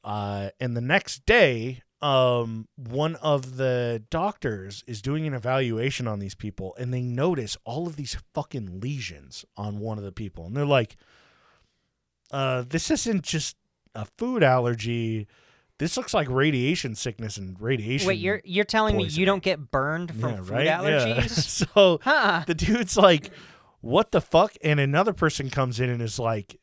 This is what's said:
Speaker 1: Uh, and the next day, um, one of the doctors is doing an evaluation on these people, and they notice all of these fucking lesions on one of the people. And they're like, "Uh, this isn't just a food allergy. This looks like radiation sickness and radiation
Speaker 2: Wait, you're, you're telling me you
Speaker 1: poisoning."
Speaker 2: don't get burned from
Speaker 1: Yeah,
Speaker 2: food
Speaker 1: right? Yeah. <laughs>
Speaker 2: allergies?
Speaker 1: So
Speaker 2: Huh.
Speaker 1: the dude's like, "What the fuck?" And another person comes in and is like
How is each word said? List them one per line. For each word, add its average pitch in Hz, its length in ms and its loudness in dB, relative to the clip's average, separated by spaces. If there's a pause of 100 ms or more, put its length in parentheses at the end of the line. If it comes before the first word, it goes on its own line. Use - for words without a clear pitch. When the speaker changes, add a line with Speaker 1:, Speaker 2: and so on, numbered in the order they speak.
Speaker 1:
Uh, 101 460 -6 (100)
and 120 160 -4
the 120 40 -2
next 143 460 -2
day, 131 560 4 (180)
um, 123 760 2
one 143 400 -2
of 131 400 -2
the 120 540 0
doctors 110 760 -4
is 107 160 -10
doing 151 240 -2
an 143 80 -4
evaluation 127 720 -2
on 107 140 -4
these 98 140 -8
people, 95 440 -10
and 123 160 -6
they 123 80 -4
notice 123 640 -2
all 151 220 -6
of 156 100 -10
these 143 200 -8 (180)
fucking 101 460 -8
lesions 90 640 -10 (120)
on 104 240 -8
one 107 180 -6
of 101 60 -10
the 95 80 -10
people. 92 340 -12
And 107 100 -8
they're 143 80 0
like, 139 320 2 (1300)
"Uh, 131 380 -2
this 160 220 -2
isn't 226 320 0
just - 340 -4 (380)
a 107 100 -8 (140)
food 240 240 0
allergy. 117 840 0 (520)
This 165 180 -2
looks 254 180 -4
like 156 160 2
radiation 135 640 2
sickness 110 420 -8
and 92 240 -12
radiation 123 480 -2
Speaker 2:
Wait, 185 100 0
you're, 190 260 -2
you're 190 200 0
telling 214 320 2
me 202 80 2
you 165 40 -4
Speaker 1:
poisoning." 165 180 2
Speaker 2:
don't 196 160 2
get 156 280 -2
burned 156 440 -2
from 117 160 -4
Speaker 1:
Yeah, 110 60 -6
Speaker 2:
food 92 140 -10
Speaker 1:
right? 123 160 0
Yeah. 156 120 2
<laughs> - 40 -4
Speaker 2:
allergies? 120 480 2
Speaker 1:
So 175 720 4
Speaker 2:
Huh. 208 440 2
Speaker 1:
the 170 80 0
dude's 214 420 0
like, 185 340 6 (500)
"What 151 320 2
the 175 80 4
fuck?" 185 320 4 (100)
And 151 180 2
another 156 320 2
person 147 380 0
comes 127 300 -2
in 127 100 0
and 120 120 -4
is 110 160 -4
like 113 440 -4